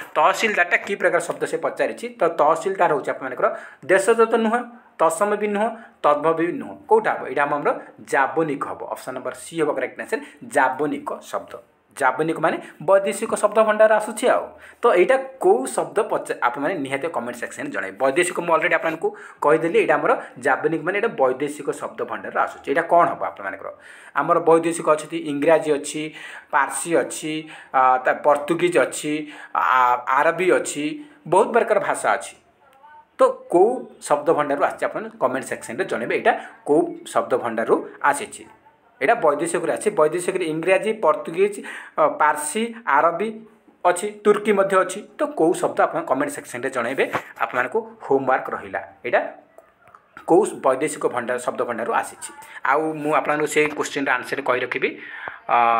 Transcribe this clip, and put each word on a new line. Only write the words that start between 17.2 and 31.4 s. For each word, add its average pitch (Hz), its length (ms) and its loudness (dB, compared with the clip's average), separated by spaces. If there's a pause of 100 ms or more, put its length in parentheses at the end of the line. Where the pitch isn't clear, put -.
ସେକ୍ସନରେ 123 320 -10
ଜଣାଇବେ। 95 280 -8
ବୈଦେଶିକ 151 420 0
ମୁଁ 170 140 0
already 165 200 2
ଆପଣଙ୍କୁ 165 420 -2 (260)
କହିଦେଲି, 160 360 4
ଏଇଟା 156 160 4
ଆମର 160 260 2 (180)
ଜାବନିକ 147 440 0
ମାନେ 185 160 -2
ଏଇଟା 220 100 0
ବୈଦେଶିକ 135 640 -2
ଶବ୍ଦ 120 320 -8
ଭଣ୍ଡାର 110 360 -8
ଆସୁଛି। - 320 -2
ଏଇଟା 131 120 0
କ'ଣ 170 260 4
ହବ 101 160 -6
ଆପଣମାନଙ୍କର? 95 440 -10 (480)
ଆମର 170 220 2
ବୈଦେଶିକ 165 520 2
ଅଛନ୍ତି, 151 260 0
ଇଂରାଜୀ 151 560 2
ଅଛି, 151 420 -6 (360)
ପାର୍ସୀ 156 460 0
ଅଛି, 156 520 -4 (260)
ଆ, 131 220 6
ତା 143 160 0
Portuguese 160 640 2
ଅଛି, 151 540 -2 (220)
ଆ, 127 400 4 (140)
Arabi 160 420 2
ଅଛି, 147 540 -2 (220)
ବହୁତ 180 220 4